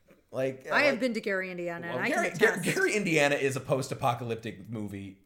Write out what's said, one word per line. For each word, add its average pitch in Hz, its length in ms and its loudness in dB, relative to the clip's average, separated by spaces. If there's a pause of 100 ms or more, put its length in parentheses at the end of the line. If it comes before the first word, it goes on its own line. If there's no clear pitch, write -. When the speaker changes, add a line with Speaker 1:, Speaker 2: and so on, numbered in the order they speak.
(300)
Speaker 1:
like, 131 400 -4
Speaker 2:
I 247 120 4
have 285 140 4
Speaker 1:
like, 202 40 -6
Speaker 2:
been 247 140 0
to 220 80 -2
Gary, 185 280 -2
Indiana, 170 360 -6
Speaker 1:
well, 170 100 -4
Speaker 2:
and 180 80 -2
I 233 60 0
Speaker 1:
Gary, - 220 0
Speaker 2:
can - 60 -8
Speaker 1:
Gar-, 220 180 6
Speaker 2:
attest. - 200 0
Speaker 1:
Gary, 370 180 2
Indiana 151 420 4
is 131 200 0
a 127 40 -2
post-apocalyptic 120 1080 -2
movie, 101 580 -8